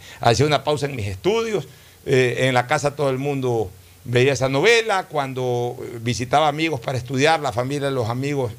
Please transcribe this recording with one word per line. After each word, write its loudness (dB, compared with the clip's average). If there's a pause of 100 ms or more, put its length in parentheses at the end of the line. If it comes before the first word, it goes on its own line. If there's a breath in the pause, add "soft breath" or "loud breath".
(200 loud breath)
hacía 4
una 2
pausa 0
en -4
mis -4
estudios, -2 (380 loud breath)
eh, 2
en 2
la 2
casa 0
todo -2
el -2
mundo -2 (340 loud breath)
veía 2
esa 0
novela, 2
cuando, -4
eh, -10
visitaba 0
amigos -2
para -4
estudiar, 2
la -2
familia -2
de -2
los 0
amigos -2